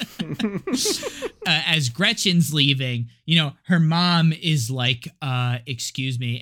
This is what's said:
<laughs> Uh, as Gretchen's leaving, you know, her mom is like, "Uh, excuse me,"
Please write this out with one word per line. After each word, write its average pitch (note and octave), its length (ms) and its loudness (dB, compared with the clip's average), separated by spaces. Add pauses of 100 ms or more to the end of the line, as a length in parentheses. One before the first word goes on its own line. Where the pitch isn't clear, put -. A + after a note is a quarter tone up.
(200)
<laughs> F3+ 400 -4 (840)
Uh, D#3+ 200 0
as D#3 220 2
Gretchen's E3+ 640 2
leaving, C3 560 0 (160)
you D#3+ 100 0
know, D#3 200 2 (100)
her F3 160 4
mom E3 540 4
is D3 360 0
like, B2+ 380 0 (140)
"Uh, B2 340 -2 (100)
excuse C3 520 -6
me," B2 240 -4